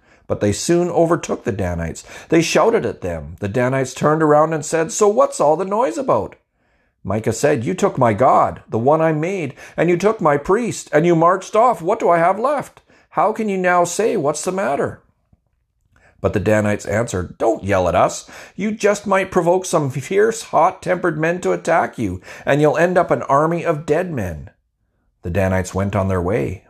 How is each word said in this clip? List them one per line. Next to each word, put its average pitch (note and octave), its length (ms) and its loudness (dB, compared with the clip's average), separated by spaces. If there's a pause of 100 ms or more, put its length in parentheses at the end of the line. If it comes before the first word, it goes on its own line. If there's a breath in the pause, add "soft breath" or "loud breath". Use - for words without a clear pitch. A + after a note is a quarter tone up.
(260 soft breath)
But - 140 -4
they G#2 120 2
soon E3+ 360 0
overtook E3 560 0
the A#2+ 80 -4
Danites. F2 500 -6 (280 loud breath)
They E3 100 4
shouted E3 460 2
at F#2 160 -6
them. E2 380 -8
The G2+ 80 -4
Danites B2+ 440 -2
turned D#3+ 300 2
around D#3 320 4
and D#3 100 -6
said, D#3+ 260 -2
"So - 160 2
what's C4 320 2
all D3+ 160 4
the F#3 120 -4
noise B3+ 320 -2
about?" C#3+ 360 -2 (680)
Micah G#2+ 300 -2
said, C#3 300 0
"You F3+ 100 -2
took F#3+ 240 -2
my A#2+ 160 2
God, B2+ 520 2
the A#2 120 -4
one D3 240 2
I D#3+ 100 2
made, D#3 420 -4 (220 loud breath)
and D#3+ 140 2
you F3 80 2
took G#3+ 240 0
my D3 160 2
priest, F#3+ 540 -2
and D3+ 120 4
you F3 100 4
marched F3 400 2
off. A3 280 4
What G#3 180 -2
do A3+ 80 2
I F3 100 4
have F3+ 220 2
left? C4+ 400 -4 (300 soft breath)
How D#3 220 0
can G#3+ 180 -4
you F#3+ 80 -2
now F3+ 260 4
say, G#3+ 320 -2
'What's D3+ 260 -2
the F#3 80 -4
matter?'" F#3+ 520 -4 (1200 soft breath)
But F#2+ 100 0
the G#2 80 0
Danites G#2 460 0
answered, G2+ 500 -4
"Don't - 260 -2
yell F#2 240 0
at E2+ 80 0
us. - 320 2 (300 loud breath)
You G3+ 160 -4
just G3+ 340 -2
might F#3+ 240 0
provoke F#3 360 2
some D3+ 240 0
fierce, G3+ 540 0
hot-tempered F3 760 0
men E3+ 240 -2
to F#3 100 0
attack E3+ 460 -2
you, F#2 240 -4 (240 loud breath)
and C#3+ 160 2
you'll D3 160 4
end F3+ 180 2
up E3 140 2
an C3+ 140 2
army D#3 380 2
of D#3 220 -2
dead F3 260 -2
men." F2 380 -8 (720)
The - 80 -10
Danites F#2 460 -2
went G2 200 -2
on F#2+ 140 0
their F#2 140 0
way. G#2 480 -4